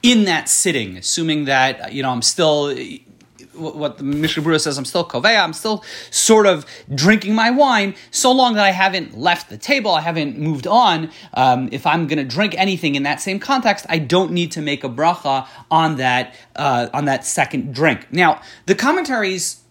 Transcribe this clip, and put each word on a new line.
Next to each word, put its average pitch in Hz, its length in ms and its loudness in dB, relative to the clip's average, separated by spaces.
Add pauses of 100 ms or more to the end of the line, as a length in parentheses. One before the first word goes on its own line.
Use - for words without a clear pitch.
in 240 240 6
that 165 220 -2
sitting, 113 480 -2
assuming 151 500 -2
that, 135 460 0
you 139 80 -8
know, 135 100 -2
I'm 120 120 -4
still, 147 500 2
wh-, - 840 -14
what 156 440 -8
the 143 60 -10
Mishnah 147 380 -2
Berurah 156 180 2
says, 143 180 -4
I'm 135 60 -6
still 170 200 -2
koveya, 202 380 0
I'm 165 120 -2
still 220 280 -4 (280)
sort 220 360 6
of 170 180 2 (300)
drinking 196 400 2
my 226 160 2
wine, 247 460 2 (160)
so - 180 2
long 254 240 4
that 208 100 4
I 196 60 6
haven't 185 480 0
left 175 300 0
the - 80 -16
table, 254 340 -2
I 156 120 2
haven't 156 360 -4
moved 151 300 -4
on. 180 420 2 (240)
Um, 127 380 2
if 120 140 -6
I'm 165 200 0
gonna 147 180 -2
drink 151 320 -2
anything 180 380 -2
in 139 80 -2
that 143 180 -4
same 196 200 -6
context, 240 480 -2
I 165 100 -2
don't 165 320 0
need 175 220 -2
to 156 100 -8
make 143 220 -6
a 135 40 -6
bracha 135 600 -2 (240)
on 160 240 2
that, 127 400 -2 (180)
uh, 123 380 0
on 147 140 -2
that 135 180 -2
second 135 500 -4
drink. 123 380 0
Now, 165 300 2 (240)
the 196 100 2
commentaries 226 960 -2